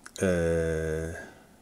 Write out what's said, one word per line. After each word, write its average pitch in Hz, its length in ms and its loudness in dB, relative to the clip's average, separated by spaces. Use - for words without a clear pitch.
eh, 82 920 2